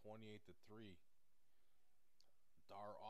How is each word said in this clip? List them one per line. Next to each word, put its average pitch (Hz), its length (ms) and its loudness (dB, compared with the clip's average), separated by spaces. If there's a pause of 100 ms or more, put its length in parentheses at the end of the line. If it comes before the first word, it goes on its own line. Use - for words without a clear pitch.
twenty-eight 107 400 2
to 92 80 -2 (160)
three. 107 320 0 (1700)
Our 104 420 6